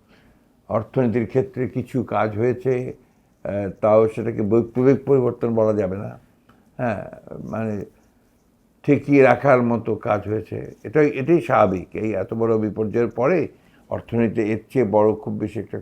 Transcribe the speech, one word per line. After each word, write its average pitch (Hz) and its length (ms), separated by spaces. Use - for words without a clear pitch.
অর্থনীতির 113 600
ক্ষেত্রে 120 400
কিছু 127 360
কাজ 107 340
হয়েছে, 127 560
আহ, 98 260
তাও 110 260
সেটাকে 113 340
বৈপ্লবিক 117 640
পরিবর্তন 120 500
বলা 110 180
যাবে 98 240
না, 120 260
হ্যাঁ, 113 280
মানে 107 420
ঠেকিয়ে 143 400
রাখার 123 380
মতো 117 340
কাজ 104 320
হয়েছে। 110 560
এটাই, 147 260
এটাই 147 320
স্বাভাবিক। 101 520
এই 104 200
এত 95 200
বড় 113 240
বিপর্যয়ের 110 500
পরে 139 400
অর্থনীতি 113 520
এর 107 180
চেয়ে 127 160
বড় 104 300
খুব 107 180
বেশি 104 260
একটা 101 220